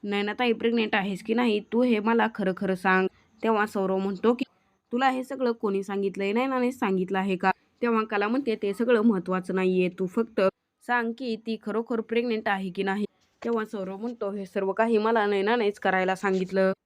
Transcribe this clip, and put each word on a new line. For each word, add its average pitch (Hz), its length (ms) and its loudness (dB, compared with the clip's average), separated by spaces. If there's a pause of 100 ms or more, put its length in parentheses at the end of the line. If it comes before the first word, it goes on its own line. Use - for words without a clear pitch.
"नैनाताई 208 520 0
प्रेग्नंट 226 400 0
आहेस 196 300 -2
की 220 100 0
नाही, 226 260 2 (120)
तू 233 100 4
हे 247 180 4
मला 226 340 2
खरं 190 220 -2
खरं 190 200 -2
सांग." 185 300 2 (360)
तेव्हा 214 240 2
सौरव 190 320 0
म्हणतो 196 360 0
की, 247 100 -4 (480)
"तुला 254 180 2
हे 254 140 -4
सगळं 254 300 -2
कोणी 196 280 -2
सांगितलंय? 196 500 -2
नैनाने 247 400 0
सांगितलं 190 460 0
आहे 190 180 0
का?" 190 140 0 (320)
तेव्हा 233 280 0
कला 208 180 0
म्हणते, 247 280 -2
"ते 202 180 -4
सगळं 233 280 2
महत्त्वाचं 185 520 0
नाहीये, 185 340 2 (100)
तू 190 100 -2
फक्त - 320 -4 (480)
सांग 233 300 0
की 247 160 -4 (120)
ती 226 160 -4
खरोखर 220 400 -2
प्रेग्नंट 226 460 -2
आहे 190 220 -2
की 190 120 -6
नाही." 190 220 -2 (380)
तेव्हा 233 240 -2
सौरव 196 300 -8
म्हणतो, 220 360 -6
"हे 202 140 -8
सर्व 196 280 -2
काही 226 240 2
मला 220 280 2
नैनानेच 202 540 2
करायला 185 360 2
सांगितलं." 190 560 0 (140)